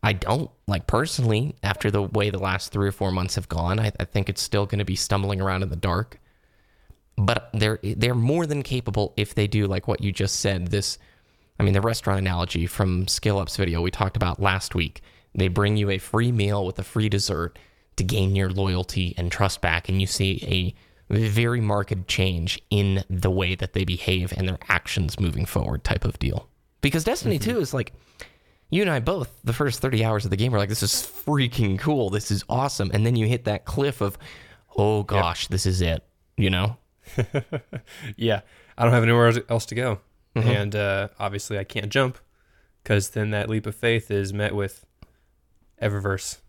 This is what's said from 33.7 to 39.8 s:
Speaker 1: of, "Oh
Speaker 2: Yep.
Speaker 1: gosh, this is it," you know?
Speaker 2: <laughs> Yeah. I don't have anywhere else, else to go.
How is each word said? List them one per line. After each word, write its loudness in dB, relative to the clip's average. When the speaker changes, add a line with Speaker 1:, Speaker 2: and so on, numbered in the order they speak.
Speaker 1:
of, -2
"Oh 4
Speaker 2:
Yep. -2
Speaker 1:
gosh, 0
this 0
is 2
it," 0
you 4
know? 0
Speaker 2:
<laughs> -
Yeah. 0
I 2
don't 6
have 6
anywhere 6
else, 6
else -2
to -10
go. -2